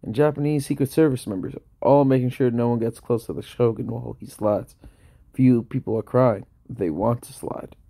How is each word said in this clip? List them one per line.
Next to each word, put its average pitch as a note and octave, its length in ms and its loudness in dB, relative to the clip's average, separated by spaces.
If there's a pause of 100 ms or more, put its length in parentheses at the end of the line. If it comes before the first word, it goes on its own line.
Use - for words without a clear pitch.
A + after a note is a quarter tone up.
and A2 120 -8
Japanese D3 500 0
Secret C#3+ 260 -2
Service D3+ 360 2
members G2 300 -6 (260)
all C#3 240 6
making B2+ 240 2
sure B2 200 0
no A#2+ 200 0
one A#2+ 80 0
gets A2+ 220 -4
close - 260 -2
to D#2+ 80 -8
the - 80 -10
shogun A2+ 460 -2
while A#2+ 300 -10
he - 60 -18
slides. G#2 520 -2 (560)
Few B2+ 300 4
people A#2+ 340 -6
are A2 60 -4
crying. B2 420 2 (240)
They G2+ 220 -4
want A2 320 -2
to - 100 -20
slide. - 420 -12 (160)